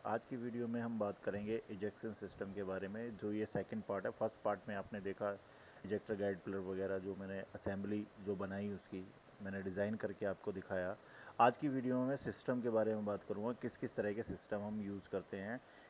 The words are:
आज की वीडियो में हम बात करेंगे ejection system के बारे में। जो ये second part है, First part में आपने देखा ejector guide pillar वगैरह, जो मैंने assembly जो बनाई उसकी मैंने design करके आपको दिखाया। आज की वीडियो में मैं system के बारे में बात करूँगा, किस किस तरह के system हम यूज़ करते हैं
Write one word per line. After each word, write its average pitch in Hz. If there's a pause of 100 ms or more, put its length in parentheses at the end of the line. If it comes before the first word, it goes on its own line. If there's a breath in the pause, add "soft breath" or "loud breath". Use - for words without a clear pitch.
आज 110
की 135
वीडियो 120
में 117
हम 117
बात 101
करेंगे 104
ejection 104
system 98
के 98
बारे 95
में। 110
जो 104
ये 107
second 104
part 98
है, 117
First -
part 104
में 107
आपने 98
देखा 98 (480 loud breath)
ejector 104
guide 98
pillar 98
वगैरह, 95
जो 95
मैंने 95
assembly 101 (120)
जो 98
बनाई 98
उसकी 95 (280)
मैंने 98
design 98
करके 104
आपको 98
दिखाया। 95 (420 loud breath)
आज 120
की 151
वीडियो 127
में 127
मैं 135
system 123
के 120
बारे 110
में 107
बात 101
करूँगा, 107
किस 117
किस -
तरह 104
के 110
system 98
हम 107
यूज़ 101
करते 98
हैं 107 (280 loud breath)